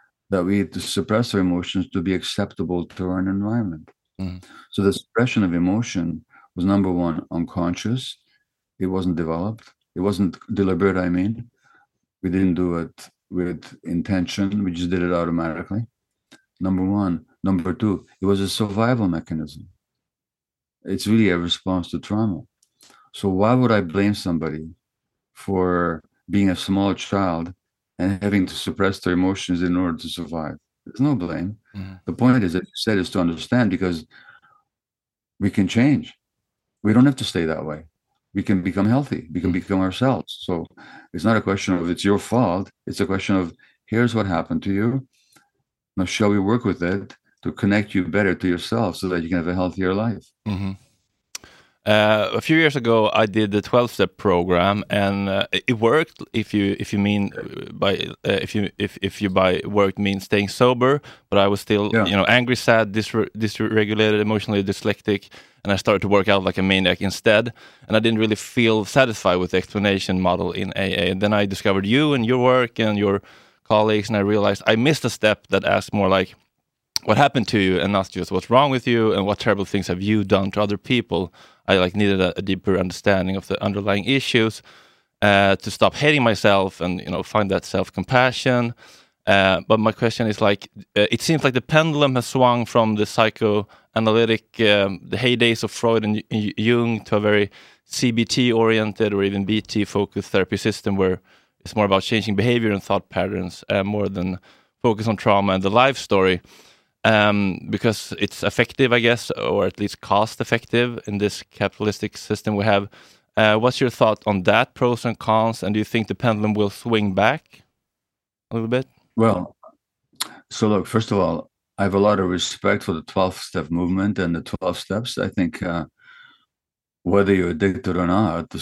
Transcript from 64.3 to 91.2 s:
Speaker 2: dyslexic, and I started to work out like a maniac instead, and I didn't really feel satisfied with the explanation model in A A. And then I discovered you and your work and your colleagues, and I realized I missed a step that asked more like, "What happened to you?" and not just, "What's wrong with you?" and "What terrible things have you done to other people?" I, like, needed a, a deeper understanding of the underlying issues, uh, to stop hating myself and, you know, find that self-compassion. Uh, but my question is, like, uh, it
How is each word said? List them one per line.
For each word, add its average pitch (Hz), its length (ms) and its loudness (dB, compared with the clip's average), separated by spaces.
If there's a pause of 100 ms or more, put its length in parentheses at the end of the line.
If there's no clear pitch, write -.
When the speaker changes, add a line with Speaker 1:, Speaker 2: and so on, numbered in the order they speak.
Speaker 2:
dyslexic, 101 640 -2 (340)
and 101 80 -2
I 98 60 2
started 98 240 2
to 101 80 -2
work 98 180 4
out 98 160 4
like 92 140 -2
a 95 60 0
maniac 95 380 2
instead, 107 520 2 (340)
and 104 80 0
I 113 60 4
didn't 113 180 2
really 107 160 2
feel 110 480 0
satisfied 101 540 2
with 90 140 -2
the 95 60 0
explanation 98 640 0
model 90 320 0
in 95 240 -8
A 95 180 -2
A. 92 180 0
And 95 100 -4
then 104 100 0
I 104 140 2
discovered 98 400 0
you 147 280 2
and 120 120 0
your 123 180 2
work 127 360 2
and 107 180 0
your 101 240 2 (420)
colleagues, 107 460 2
and 110 80 0
I 101 40 2
realized 101 440 2
I 110 100 4
missed 135 300 0
a 123 40 0
step - 380 0
that 95 160 0
asked - 300 0
more 98 160 2
like, 95 260 0 (720)
"What 107 120 4
happened 139 320 4
to 110 100 2
you?" 92 200 4
and 95 140 0
not 98 160 0
just, 90 220 -6
"What's 92 180 -4
wrong 135 220 4
with 131 160 -2
you?" 113 260 2
and 95 120 0
"What 101 140 -2
terrible 101 260 0
things 95 220 -4
have 92 140 -4
you 104 240 0
done 98 260 0
to 104 100 -2
other 104 160 -2
people?" 95 560 -2 (360)
I, 98 100 6
like, 90 180 0
needed 98 240 2
a, 90 160 0
a - 40 -6
deeper 95 360 -2
understanding 92 580 0
of 98 120 -8
the - 140 -4
underlying 101 440 -2
issues, 117 560 0 (600)
uh, 101 360 4
to - 120 -10
stop 98 260 2
hating 147 280 2
myself 98 560 2
and, 87 220 -4
you - 80 -10
know, 90 140 -4
find 104 280 -2
that 95 140 -2
self-compassion. 120 1080 0 (520)
Uh, 95 420 4
but 110 100 4
my 110 140 2
question 113 360 -2
is, 104 120 -4
like, 104 300 0 (260)
uh, 104 160 4
it 117 100 -4